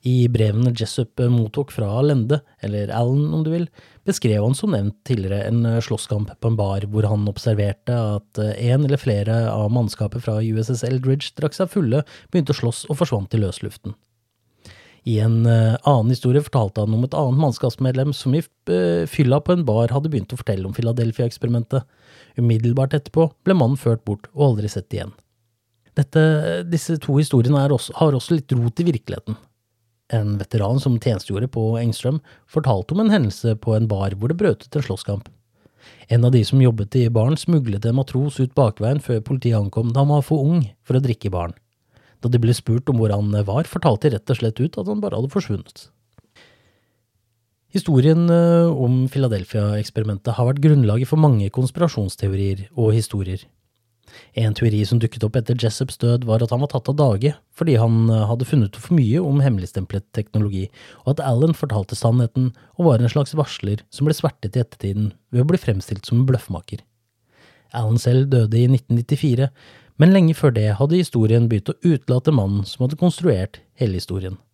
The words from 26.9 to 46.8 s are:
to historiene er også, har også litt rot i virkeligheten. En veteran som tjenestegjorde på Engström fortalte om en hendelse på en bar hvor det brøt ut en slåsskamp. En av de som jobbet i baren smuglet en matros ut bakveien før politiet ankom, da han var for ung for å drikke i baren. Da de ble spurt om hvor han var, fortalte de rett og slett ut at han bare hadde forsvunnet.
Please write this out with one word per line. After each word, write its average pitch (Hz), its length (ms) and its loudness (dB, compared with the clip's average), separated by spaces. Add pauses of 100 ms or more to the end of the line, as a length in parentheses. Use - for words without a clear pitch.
to 143 140 -4
historiene 139 520 2
er 143 40 0
også, - 260 -2
har 156 160 2
også 131 240 -2
litt 147 140 -4
rot 117 300 0
i 170 120 2
virkeligheten. 107 460 -6 (720)
En 104 280 -2
veteran 104 420 -2
som 127 180 0
tjenestegjorde 110 540 -4
på 113 240 -2
Engström 120 460 -2 (260)
fortalte 131 460 -2
om 196 80 0
en 220 80 2
hendelse 113 500 0
på 113 160 0
en 110 120 2
bar 98 240 -2
hvor 101 180 -4
det 170 80 -2
brøt 180 260 0
ut - 140 -14
en 143 40 -2
slåsskamp. 101 460 -6 (840)
En 120 140 4
av 123 80 4
de 113 140 6
som 135 160 4
jobbet 113 340 2
i 123 140 2
baren 117 260 2
smuglet 120 500 -2
en 117 100 0
matros 135 440 -2
ut 131 160 -2
bakveien 123 480 0
før 117 160 -2
politiet 120 400 -2
ankom, 113 320 -2
da 127 80 0
han 139 80 4
var 147 140 2
for 139 240 0
ung 156 240 2 (120)
for - 140 -4
å 131 60 4
drikke 120 240 -2
i 101 40 -2
baren. 90 240 -4 (680)
Da 127 80 -2
de 123 100 4
ble 117 140 4
spurt 117 340 -2
om 135 100 0
hvor 110 140 2
han 104 320 0
var, 107 200 -2
fortalte 151 460 0
de 120 60 -2
rett - 140 -8
og 123 80 2
slett 113 240 -2
ut 160 160 -4
at - 100 -6
han 208 140 -4
bare 98 180 -4
hadde 135 100 -4
forsvunnet. - 600 -8 (1900)